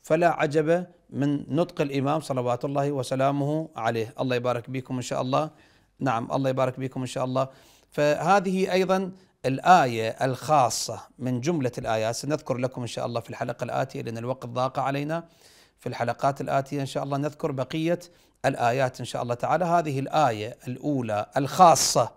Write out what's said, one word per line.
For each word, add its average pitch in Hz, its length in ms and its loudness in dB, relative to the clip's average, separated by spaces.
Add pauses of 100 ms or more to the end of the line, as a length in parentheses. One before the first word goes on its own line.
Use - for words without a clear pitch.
فلا 165 280 4
عجب 156 560 4 (240)
من 139 460 0
نطق 160 260 0
الإمام 139 380 2
صلوات 123 460 -2
الله 143 260 0
وسلامه 139 840 0
عليه. 113 440 -2
الله 127 160 0
يبارك 120 340 -2
بكم 131 260 -6
إن 127 60 -4
شاء 139 200 -4
الله. 139 300 0 (480)
نعم، 120 320 -2
الله 135 180 0
يبارك 131 300 0
بكم 131 220 -6
إن 127 60 -6
شاء 127 180 -4
الله. 131 220 -2 (420)
فهذه 180 840 2
أيضًا 185 400 0 (340)
الآية 131 640 4
الخاصة 127 920 0 (200)
من 123 220 -2
جملة 139 360 0
الآيات، 117 380 -2
سنذكر 139 420 -4
لكم 127 240 -4
إن 120 60 -6
شاء 123 180 -6
الله 117 140 -4
في - 100 -12
الحلقة - 340 -8
الآتية، 131 380 -6
لأن 117 160 -8
الوقت 123 280 -6
ضاق 127 340 -2
علينا. 147 480 -4 (520)
في - 100 -8
الحلقات 123 520 -2
الآتية 139 400 -2
إن 139 40 -2
شاء 139 180 -6
الله 139 140 -4
نذكر 147 340 -4
بقية 160 480 -2 (460)
الآيات 127 540 2
إن 127 60 -8
شاء 123 180 -6
الله 120 100 -4
تعالى. 139 320 0
هذه 165 340 0
الآية 123 580 0 (100)
الأولى 123 580 -2 (120)
الخاصة 139 800 6